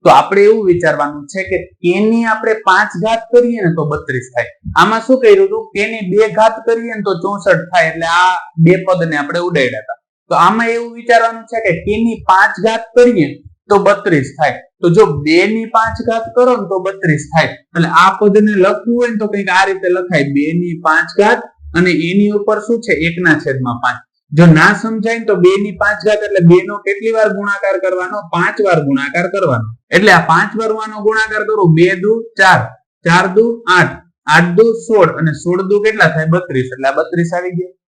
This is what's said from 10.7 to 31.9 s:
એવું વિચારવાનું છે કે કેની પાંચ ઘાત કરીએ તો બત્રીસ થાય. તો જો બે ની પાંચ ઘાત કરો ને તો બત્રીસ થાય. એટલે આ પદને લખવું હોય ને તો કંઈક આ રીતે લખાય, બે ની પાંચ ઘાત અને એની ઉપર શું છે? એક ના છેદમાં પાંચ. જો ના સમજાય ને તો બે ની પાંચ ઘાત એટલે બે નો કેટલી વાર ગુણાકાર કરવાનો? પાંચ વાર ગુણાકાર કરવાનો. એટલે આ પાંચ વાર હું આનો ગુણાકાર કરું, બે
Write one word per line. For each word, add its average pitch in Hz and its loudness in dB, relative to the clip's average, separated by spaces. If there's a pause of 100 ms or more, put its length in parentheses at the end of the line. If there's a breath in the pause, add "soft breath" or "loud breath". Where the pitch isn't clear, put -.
એવું 233 -6
વિચારવાનું 226 0
છે 233 -6
કે 185 0 (140)
કેની 220 -2 (100)
પાંચ 190 4 (120)
ઘાત 220 -2 (120)
કરીએ 226 4 (420)
તો 208 4 (100)
બત્રીસ 185 0 (100)
થાય. 143 -2 (200)
તો 180 -2
જો 208 4 (200)
બે 160 2 (140)
ની 226 -6
પાંચ 220 0 (140)
ઘાત 226 -4 (100)
કરો 247 4
ને - -8
તો 185 -4
બત્રીસ 185 -2
થાય. 147 0 (240)
એટલે 165 -2 (160)
આ 190 6 (100)
પદને 208 4 (140)
લખવું 233 -2
હોય 240 0
ને 220 -6
તો 208 -4
કંઈક 196 -4
આ 190 4
રીતે 190 -4
લખાય, 180 -2 (140)
બે 143 0 (140)
ની 175 -6
પાંચ 160 0
ઘાત 214 2 (360)
અને 180 2 (160)
એની 202 2
ઉપર 208 -2
શું 226 -2
છે? 196 -2 (160)
એક 170 -6 (100)
ના 156 4
છેદમાં 127 -4
પાંચ. 123 -4 (400)
જો 170 6 (140)
ના 180 4 (100)
સમજાય 220 -4
ને 226 -8
તો 208 2 (100)
બે 185 6 (100)
ની 208 -8
પાંચ 208 -2
ઘાત 208 0
એટલે 196 0
બે 180 8 (100)
નો 208 -8 (120)
કેટલી 208 -4
વાર 220 2 (100)
ગુણાકાર 196 -4
કરવાનો? 185 -4 (160)
પાંચ 190 -2 (100)
વાર 175 2 (100)
ગુણાકાર 139 -4
કરવાનો. 131 -2 (280)
એટલે 196 4
આ 170 4
પાંચ 190 0
વાર 226 -4
હું 220 -6
આનો 214 -12
ગુણાકાર 214 -2
કરું, 196 2
બે 170 4 (140)